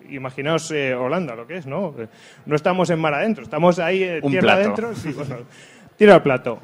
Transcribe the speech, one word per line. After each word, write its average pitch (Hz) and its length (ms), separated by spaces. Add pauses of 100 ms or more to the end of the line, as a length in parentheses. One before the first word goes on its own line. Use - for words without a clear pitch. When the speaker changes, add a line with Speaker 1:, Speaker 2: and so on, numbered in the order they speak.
(100)
Speaker 1:
imaginaos, 139 600
eh, 139 200
Holanda, 127 440
lo 117 100
que 165 120
es, 143 80
¿no? 151 280 (500)
No 147 120
estamos 180 340
en 165 80
mar 156 160
adentro, 165 300
estamos 170 340
ahí, 185 240
eh, 175 180
Speaker 2:
Un 143 120
Speaker 1:
tierra 185 140
Speaker 2:
plato. 185 140
Speaker 1:
adentro, 208 360
sí, 156 160
bueno, 135 240 (600)
tiro 208 160
al 160 120
plato. 127 400